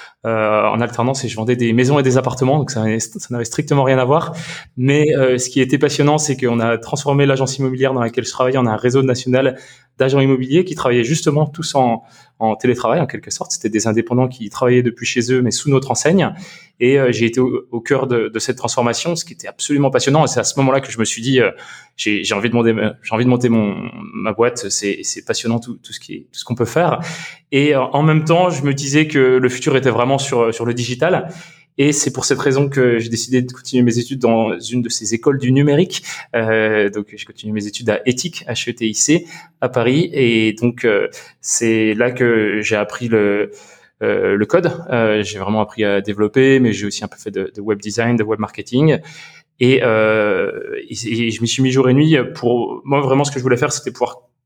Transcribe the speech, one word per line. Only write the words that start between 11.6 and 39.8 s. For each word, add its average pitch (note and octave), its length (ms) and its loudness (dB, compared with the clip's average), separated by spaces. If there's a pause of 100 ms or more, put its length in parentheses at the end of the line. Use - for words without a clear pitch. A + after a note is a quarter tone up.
en, B2 280 0 (360)
en A2 180 0
télétravail, A#2+ 440 0
en C#3+ 60 -2
quelque - 240 -10
sorte. - 220 -8
C'était - 160 -4
des G#2 180 0
indépendants A#2 420 2
qui A#2 200 -12
travaillaient B2 340 2
depuis A#2 220 -4
chez A#2 280 -2
eux, B2+ 100 2
mais A#2 80 0
sous - 180 -6
notre C3+ 220 2
enseigne. D3+ 420 2 (460)
Et, C3 200 4
euh, B2+ 140 2
j'ai A2+ 140 0
été A2+ 140 -2
au, A#2+ 300 -2
au A#2 100 -6
cœur C3 260 -2
de, A#2 220 0
de A2 100 -8
cette A#2 180 -6
transformation, A#2+ 580 -2
ce E3 120 -8
qui - 80 -20
était - 140 -18
absolument C#3 420 0
passionnant. C3+ 340 2
Et B2+ 40 2
c'est B2 120 -2
à G#2 40 2
ce - 160 -4
moment-là C3+ 200 2
que C3 100 -10
je G#2+ 80 -10
me A2+ 60 0
suis - 160 -6
dit, B2+ 180 2
euh, G#2 120 4 (460)
j'ai, G#2 280 -2
j'ai G#2+ 100 -2
envie G#2 140 -2
de A2 60 -2
monter, A2+ 200 2 (280)
j'ai - 120 -8
envie A#2+ 120 0
de - 20 2
monter B2 220 2
mon, G#2 400 0 (240)
ma G#2 180 -4
boîte. A2+ 380 -2
C'est, G2+ 320 -4
c'est - 240 -10
passionnant A#2 320 -2
tout, A#2 180 -12
tout - 160 -20
ce - 80 -14
qui - 140 -16
est, - 60 -14 (120)
tout - 80 -16
ce - 60 -14
qu'on A#2+ 80 -6
peut A#2 100 -2
faire. D3+ 360 0 (520)
Et, C#3+ 220 2
euh, C3 80 0
en C#3 200 0
même D#3 220 4
temps, E3+ 240 4
je C#3+ 160 -4
me C#3 80 0
disais C#3 340 0
que D3 120 -2
le B2+ 320 4
futur C3+ 260 0
était B2+ 140 2
vraiment B2 260 2
sur, A#2+ 380 0
sur A#2 100 -8
le A#2+ 80 -2
digital. B2 560 -2 (500)
Et C#3+ 140 4
c'est D3 200 -2
pour - 140 -4
cette C3 140 0
raison C#3 280 2
que B2 300 2
j'ai A2+ 100 -4
décidé B2 320 -2
de B2+ 100 -4
continuer B2 320 -2
mes A#2+ 160 2
études C3 200 -4
dans A2+ 400 2
une A#2 240 -4
de A2+ 80 -6
ces A2 240 -6
écoles C3+ 240 0
du B2+ 120 0
numérique. C#3+ 520 2 (320)
Euh, A2 560 2
donc, G#2 260 -8
j'ai - 80 -14
continué G#2+ 300 -10
mes G#2 120 -4
études A2+ 220 -10
à G#2 180 0
etic, B2+ 420 -4
H A#2+ 220 -6
E A#2 40 -4
T A2+ 140 -2
I G#2+ 60 -6
C, E3 320 0 (360)
à B2+ 80 -2
Paris. C3 420 2